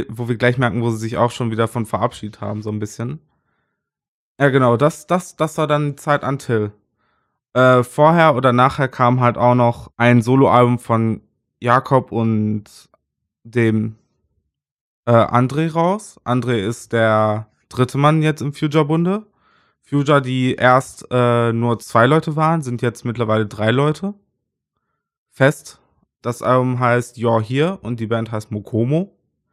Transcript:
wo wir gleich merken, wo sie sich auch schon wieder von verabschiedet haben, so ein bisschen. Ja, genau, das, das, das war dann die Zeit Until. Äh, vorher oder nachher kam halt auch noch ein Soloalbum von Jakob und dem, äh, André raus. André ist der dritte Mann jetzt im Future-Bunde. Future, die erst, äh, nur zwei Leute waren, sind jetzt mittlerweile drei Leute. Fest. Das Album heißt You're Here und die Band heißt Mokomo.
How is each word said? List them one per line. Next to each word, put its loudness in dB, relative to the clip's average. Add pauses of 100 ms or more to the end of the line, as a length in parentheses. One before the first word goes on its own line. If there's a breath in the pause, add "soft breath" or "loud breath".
wo -10
wir -4
gleich 0
merken, -2
wo 0
sie -4
sich -8
auch 0
schon -6
wieder -2
von -6
verabschiedet -6
haben, -8
so -10
ein -6
bisschen. -10 (1200)
Ja, 2
genau, 4
das, -2
das, -4
das -4
war 0
dann -2
die -12
Zeit -2
Until. -4 (840)
Äh, 4
vorher 4
oder 2
nachher 2
kam 0
halt 2
auch 4
noch -2
ein 4
Soloalbum 4
von -2 (380)
Jakob 0
und -2 (800)
dem, -2 (1120)
äh, 2
André 2
raus. -2
André -2
ist -6
der 0 (220)
dritte -2
Mann 2
jetzt 0
im -6
Future-Bunde. -2 (560)
Future, 0
die -2
erst, 0
äh, 2
nur -2
zwei 2
Leute 0
waren, 0
sind -6
jetzt -4
mittlerweile -2
drei -2
Leute. -2 (1160)
Fest. -2 (400)
Das -6
Album 0
heißt 0
You're 0
Here -2
und -8
die -6
Band -4
heißt -10
Mokomo. -4 (360)